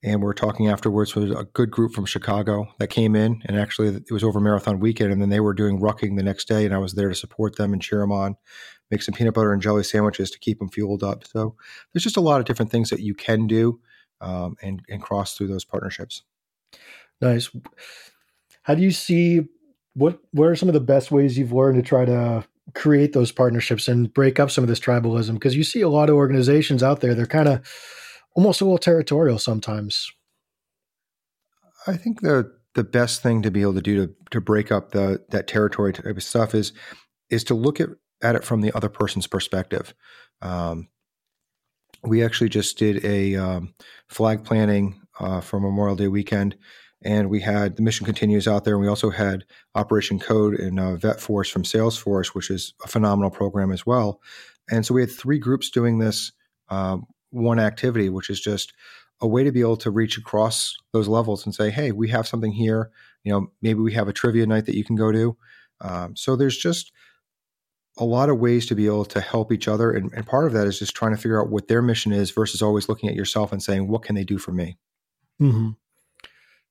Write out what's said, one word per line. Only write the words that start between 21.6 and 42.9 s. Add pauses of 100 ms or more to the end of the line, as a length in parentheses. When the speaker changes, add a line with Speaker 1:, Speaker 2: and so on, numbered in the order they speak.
Speaker 2:
to
try
to (260)
create
those
partnerships
and
break
up
some
of
this
tribalism?
'Cause
you
see
a
lot
of
organizations
out
there,
they're
kinda (720)
almost
a
little
territorial
sometimes. (1800)
Speaker 1:
I
think
the, (200)
the
best
thing
to
be
able
to
do
to, (160)
to
break
up
the,
that
territory
type
of
stuff
is, (600)
is
to
look
at, (320)
at
it
from
the
other
person's
perspective. (480)
Um, (1160)
we
actually
just
did